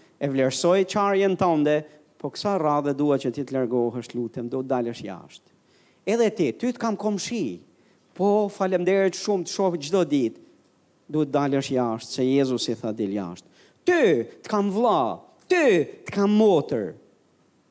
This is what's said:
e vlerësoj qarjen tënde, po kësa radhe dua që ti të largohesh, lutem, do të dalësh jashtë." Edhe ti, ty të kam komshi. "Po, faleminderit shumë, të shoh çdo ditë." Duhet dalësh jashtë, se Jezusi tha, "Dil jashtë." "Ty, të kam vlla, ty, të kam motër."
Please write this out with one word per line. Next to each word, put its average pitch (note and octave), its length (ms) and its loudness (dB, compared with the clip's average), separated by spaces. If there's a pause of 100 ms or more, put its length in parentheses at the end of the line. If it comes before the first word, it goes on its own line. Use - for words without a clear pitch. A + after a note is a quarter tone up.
(200)
e C#3+ 80 -2
vlerësoj C#3 580 2
qarjen G3 520 2
tënde, D3+ 460 2 (340)
po C#3+ 120 -8
kësa G3+ 300 -2
radhe D3 340 0
dua C#3+ 240 2
që B2 160 -4
ti D3 100 -8
të C3 100 -8
largohesh, A#2+ 600 -2
lutem, A#2+ 360 -8
do C3 120 -6
të C3 60 -10
dalësh B2 360 -4
jashtë." - 460 -16 (560)
Edhe A3+ 240 2
ti, D#3+ 220 0
ty B3 200 -4
të A#3+ 80 -14
kam A3 180 -2
komshi. G3+ 600 -4 (540)
"Po, G3+ 360 2
faleminderit F#3+ 680 2
shumë, G3 280 -2
të E3+ 60 -8
shoh F#3+ 240 0
çdo E3 320 0
ditë." C#3 340 0 (680)
Duhet D3+ 220 -2
dalësh C#3 420 0
jashtë, A#2 380 -2
se C3+ 120 -2
Jezusi C3 520 0
tha, A2 160 -6
"Dil A2 180 -4
jashtë." F#2+ 380 -8 (380)
"Ty, G#3 420 2 (160)
të - 40 -16
kam G3+ 240 0
vlla, F3+ 480 0 (280)
ty, B3 400 4 (180)
të - 60 -12
kam G3+ 260 2
motër." C#3+ 560 2 (760)